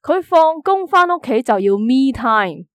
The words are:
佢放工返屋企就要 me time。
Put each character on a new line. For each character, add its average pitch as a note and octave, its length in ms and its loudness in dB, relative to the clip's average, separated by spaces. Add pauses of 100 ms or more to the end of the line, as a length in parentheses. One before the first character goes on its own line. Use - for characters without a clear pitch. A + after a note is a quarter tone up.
佢 F4+ 180 -2
放 D#4+ 400 2
工 F#4+ 240 -2
返 F4+ 240 2
屋 F4 140 -4
企 A#3+ 180 -2
就 A3+ 200 -2
要 G3 160 0
me B3+ 360 2
time。 G#3 640 -2